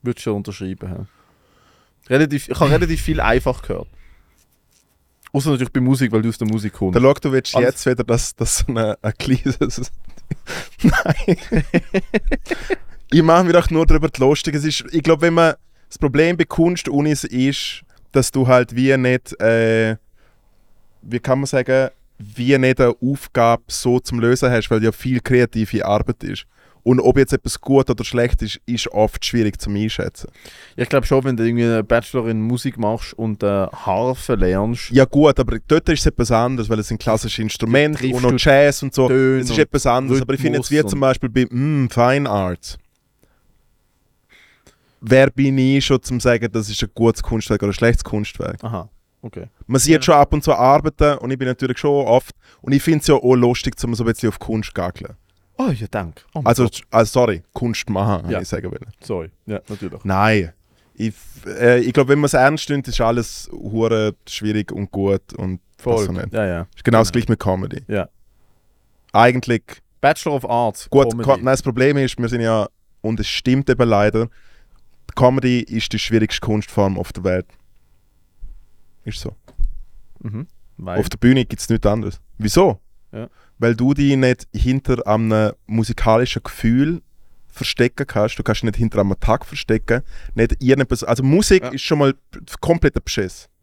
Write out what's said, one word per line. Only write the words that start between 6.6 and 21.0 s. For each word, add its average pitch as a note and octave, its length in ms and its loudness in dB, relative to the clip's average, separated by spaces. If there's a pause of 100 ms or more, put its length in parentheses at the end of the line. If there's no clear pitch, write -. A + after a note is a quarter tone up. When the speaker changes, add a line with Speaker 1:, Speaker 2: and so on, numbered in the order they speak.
Speaker 1:
kommst. F#2 220 -2
Speaker 2:
Der A#2+ 60 6
schau, C3+ 140 6
du D3 160 -4
willst C3 240 -2
Speaker 1:
Alles B2 120 4
Speaker 2:
jetzt - 200 -4
wieder, B2 160 0
dass, - 320 -2
dass - 240 -2
so - 80 2
eine, A2+ 340 -2
ein G#2+ 160 -2
kleines B2+ 420 -2
<laughs> B2+ 320 -4 (920)
Nein. - 800 2 (1500)
Ich D#3 120 6
mache E3+ 220 6
mir E3+ 80 2
doch F3 180 4
nur D#3+ 160 2
darüber D#3 220 6 (100)
lustig. C#3+ 340 2
Es D3 100 -4
ist, D3 280 -4
ich D#3+ 100 0
glaub, D#3 200 2
wenn E3+ 120 2
man, E3 220 4 (340)
das - 80 -20
Problem D#3+ 400 2
bei E3 80 0
Kunstunis D3+ 800 0
ist, - 580 -2 (320)
dass C3 180 2
du C3 160 0
halt B2 280 4
wie C3 220 2
nicht, B2+ 440 -2
äh, A2+ 560 2 (1040)